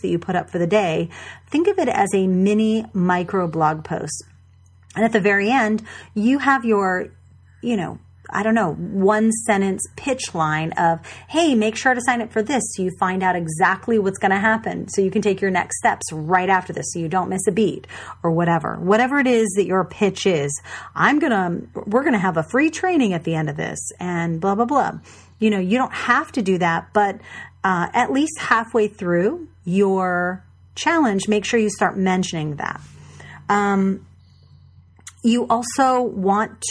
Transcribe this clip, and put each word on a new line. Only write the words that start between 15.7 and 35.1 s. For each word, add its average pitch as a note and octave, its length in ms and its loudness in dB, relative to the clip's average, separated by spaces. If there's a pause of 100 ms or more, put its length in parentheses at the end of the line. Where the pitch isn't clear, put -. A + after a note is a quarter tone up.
steps - 340 0
right F3 380 0
after F#3 220 2
this - 220 -8
so F3 60 -6
you E3 100 -4
don't F#3 180 0
miss F#3+ 200 -4
a G#3+ 40 4
beat," F#3 340 0 (380)
or E3+ 80 2
whatever. E3 460 0
Whatever A#3+ 420 2
it C4 80 2
is A3+ 300 2
that G3 80 2
your F#3 180 2
pitch - 420 -2
is, C#3+ 320 0 (380)
"I'm A3+ 240 2
gonna, F#3+ 440 0 (220)
we're A#3 200 0
gonna C4+ 120 2
have F#3 200 0
a D#3+ 60 0
free D4 260 0
training D#4 440 0
at E3+ 120 -6
the E3 100 -2
end D#3 140 -2
of C#3+ 80 -6
this," - 420 -8
and E3+ 400 -4
blah, G3 160 0
blah, A#3 100 2
blah. A#3 280 0 (440)
You A3 120 2
know, G3+ 100 2
you F#3 180 0
don't B3+ 160 -2
have C4+ 380 0
to C4 100 -2
do F#3 180 0
that, E3+ 340 0
but, G3+ 260 2 (460)
uh, F3+ 280 0
at B3 180 2
least C#4+ 280 -2
halfway A3+ 480 0
through G#3 600 -2 (160)
your F#3 800 0 (300)
challenge, G#3 520 0
make G#3 160 2
sure A#3+ 160 0
you G#3+ 100 2
start G3+ 280 0
mentioning F3+ 580 0
that. - 240 -8 (720)
Um, G3 580 0 (1160)